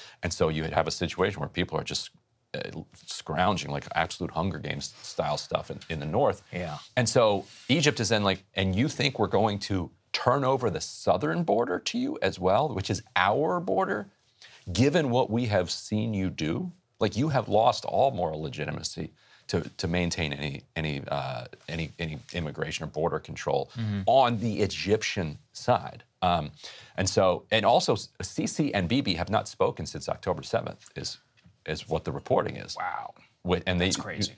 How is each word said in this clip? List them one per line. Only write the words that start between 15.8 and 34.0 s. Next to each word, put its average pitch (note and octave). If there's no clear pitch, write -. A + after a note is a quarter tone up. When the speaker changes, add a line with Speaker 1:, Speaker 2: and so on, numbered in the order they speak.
Speaker 1:
you F#2+
do?" A#2
Like, G2
you C3+
have C3
lost A2
all B2+
moral E2
legitimacy D2+
to, -
to -
maintain E2+
any, C#2+
any, D2+
uh, C2
any, D#2+
any D#2+
immigration D2+
or -
border D#2+
control C#2+
Speaker 2:
Mm-hmm. G#2+
Speaker 1:
on A#2+
the A2
Egyptian F2+
side. -
Um, E2+
and F#2+
so, F#2
and G#2+
also, C3+
Sisi -
and F#2
Bibi A#2
have E2+
not G#2
spoken -
since D2+
October D#2+
seventh, -
is, -
is D#2+
what D#2+
the E2
reporting -
is. -
Speaker 2:
Wow. -
Speaker 1:
Wi-, F2
and F2+
they, F2
Speaker 2:
That's F2
crazy. F#2